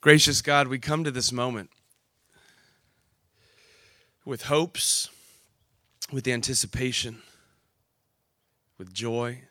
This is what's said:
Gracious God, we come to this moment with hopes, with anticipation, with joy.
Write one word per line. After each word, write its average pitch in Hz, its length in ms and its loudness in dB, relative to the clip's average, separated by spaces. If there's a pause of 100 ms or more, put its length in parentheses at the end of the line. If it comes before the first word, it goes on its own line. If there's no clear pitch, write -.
Gracious 151 420 6
God, 143 260 2
we 131 100 -4
come 151 240 -2
to 151 80 -4
this 123 220 -4
moment 120 380 -4 (2500)
with 131 200 -10
hopes, - 680 0 (1000)
with 131 160 -4
anticipation, 123 920 -4 (1600)
with 92 160 -16
joy. 120 560 -4